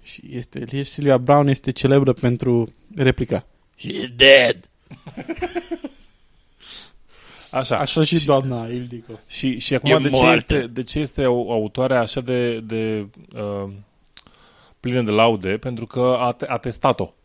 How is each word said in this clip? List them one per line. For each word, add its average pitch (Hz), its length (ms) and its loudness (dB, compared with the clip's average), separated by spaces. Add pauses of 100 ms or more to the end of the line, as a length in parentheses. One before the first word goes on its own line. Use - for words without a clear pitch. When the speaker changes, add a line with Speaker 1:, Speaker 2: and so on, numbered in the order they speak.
Speaker 1:
Și - 200 -20 (100)
este, 127 520 -8
Silvia 139 340 2
Brown 143 300 6
este 135 240 0
celebră 131 420 4
pentru 120 560 0 (260)
replica, 131 500 0 (340)
„She's - 360 -8
dead!” - 540 2 (2750)
Speaker 2:
Așa. 127 260 -2
Speaker 1:
Așa 151 260 0
și 165 160 2
Speaker 2:
Și 147 60 -4
Speaker 1:
doamna 131 420 0
Ildiko. 120 600 -12
Speaker 2:
Și, 127 320 -4
și - 160 -4
acum, 135 160 2
Speaker 1:
E 160 60 6
Speaker 2:
de 143 120 2
ce 131 60 0
Speaker 1:
moartă. 127 400 4
Speaker 2:
este, 127 120 -2
de 120 160 -8
ce 151 160 -6
este 143 260 -2
o 120 260 0
autoare 120 460 0
așa 120 240 -2
de, 123 380 -2
de, 110 480 -4 (280)
uh, 101 340 -6 (1080)
plină 123 220 -2
de 107 100 0
laude? 107 460 4
Pentru 117 280 -8
că 127 340 0
a 123 120 0
te-, - 140 -8
a 123 120 -4
testat-o. 120 560 -2 (120)